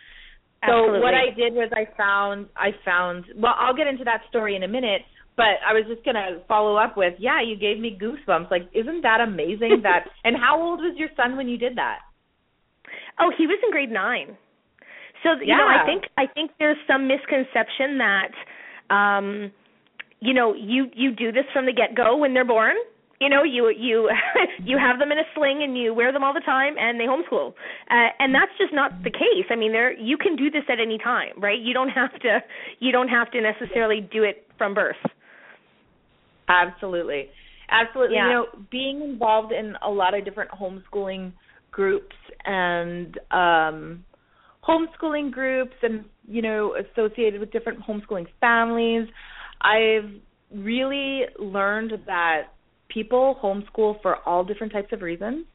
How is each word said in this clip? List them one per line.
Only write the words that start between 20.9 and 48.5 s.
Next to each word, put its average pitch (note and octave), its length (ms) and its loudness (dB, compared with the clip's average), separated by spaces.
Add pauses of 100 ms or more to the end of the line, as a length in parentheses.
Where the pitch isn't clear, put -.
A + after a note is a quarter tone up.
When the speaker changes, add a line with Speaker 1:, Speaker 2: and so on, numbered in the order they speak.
Speaker 2:
you B3 180 0
do A3+ 200 -4
this B3+ 200 2
from C4 140 0
the B3+ 60 0
get-go A3+ 440 0
when D4 180 2
they're B3+ 100 4
born. A#3+ 320 4 (440)
You C#4 100 2
know, C#4 120 6
you, B3 280 2
you, A3 400 2 (260)
<laughs> F4+ 280 -2
you B3+ 120 0
have B3+ 220 2
them C#4+ 140 0
in D4 60 0
a D#4 60 0 (100)
sling D4 280 0
and C4 160 -4
you A3+ 160 0
wear A#3+ 180 2
them C#4 120 0
all C4+ 100 2
the E4 100 -2
time C#4 340 2
and A#3 220 -2
they A#3 40 0
homeschool. B3+ 500 -2 (360)
Uh, A#3+ 180 6 (100)
and C4+ 160 2
that's F#4+ 240 4
just F#4+ 160 0
not C4+ 280 0
the G#3+ 80 -4
case. F4 400 2
I B3 60 2
mean, A3 160 0
there, A#3+ 200 2
you A#3 260 -2
can E4+ 180 0
do C#4 140 0
this D4 180 -2
at B3 120 0
any A3 180 -2
time, G#3+ 420 -2
right? G3+ 180 0
You A#3 140 -4
don't C4 180 0
have B3+ 300 0
to, A3+ 220 2 (380)
you B3+ 120 0
don't B3 160 4
have A#3 220 2
to B3 100 -2
necessarily G#3+ 600 0
do G#3+ 240 0
it G3+ 220 -4 (120)
from G3+ 160 -2
birth. F#3+ 220 0 (1500)
Speaker 1:
Absolutely. F3 800 0 (420)
Absolutely. A3+ 460 2
Speaker 2:
Yeah. G3+ 120 2
Speaker 1:
You B3 60 2
know, A#3 120 0 (240)
being C4+ 320 -6
involved A3 500 0
in G#3+ 300 -6
a G#3 80 -4
lot G3 240 0
of G3+ 100 -4
different G3 260 -8
homeschooling F#3+ 800 -10 (380)
groups G3 440 -2 (300)
and, F3 720 -4 (120)
um, D#3+ 720 0 (640)
homeschooling D#4+ 640 0
groups C4 520 -2
and, A3 220 -2 (220)
you A3 160 -6
know, G#3+ 340 -2
associated G#3+ 640 -2
with G#3+ 120 -10
different A#3 340 -6
homeschooling G#3 400 -8 (140)
families, A#3 680 2 (540)